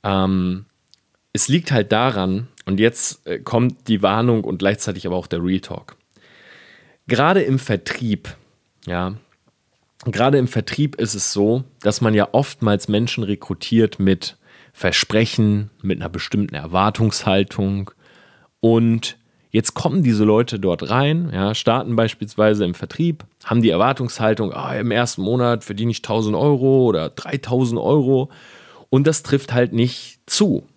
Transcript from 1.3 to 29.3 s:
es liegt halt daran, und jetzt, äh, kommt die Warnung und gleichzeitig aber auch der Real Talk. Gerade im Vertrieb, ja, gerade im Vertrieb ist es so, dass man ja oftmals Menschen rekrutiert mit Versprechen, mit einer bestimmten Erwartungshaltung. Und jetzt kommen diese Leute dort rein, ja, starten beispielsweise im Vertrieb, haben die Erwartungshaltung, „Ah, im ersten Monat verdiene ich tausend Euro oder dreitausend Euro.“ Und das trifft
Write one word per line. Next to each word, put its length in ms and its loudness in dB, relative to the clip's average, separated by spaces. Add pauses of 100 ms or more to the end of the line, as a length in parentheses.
es 160 -2
liegt 240 0
halt 200 2
daran, 560 0 (180)
und 120 0
jetzt, 480 0
äh, 140 -6
kommt 480 -2
die 140 2
Warnung 420 2
und 140 -6
gleichzeitig 480 -2
aber 100 -4
auch 100 -6
der 160 -4
Real 180 0
Talk. 360 -14 (1080)
Gerade 360 4
im 160 2
Vertrieb, 760 -4 (520)
ja, 280 -4 (920)
gerade 320 2
im 100 2
Vertrieb 480 -2
ist 180 -4
es 180 -4
so, 320 2 (180)
dass 180 0
man 140 2
ja 180 2
oftmals 560 0
Menschen 360 -2
rekrutiert 760 -2
mit 400 0 (340)
Versprechen, 1000 0 (120)
mit 180 -2
einer 80 -8
bestimmten 460 -4
Erwartungshaltung. 1400 0 (680)
Und 580 2 (320)
jetzt 240 0
kommen 280 0
diese 220 4
Leute 340 2
dort 320 -2
rein, 420 0
ja, 220 -2
starten 420 0
beispielsweise 680 2
im 100 -2
Vertrieb, 500 -4 (200)
haben 180 2
die 80 6
Erwartungshaltung, 840 0
„Ah, 220 -8
im 160 -2
ersten 320 0
Monat 420 0
verdiene 260 -4
ich 120 -6
tausend 320 -2
Euro 520 2
oder 240 0
dreitausend 680 -4
Euro.“ 520 2 (580)
Und 180 4
das 160 0
trifft 300 -2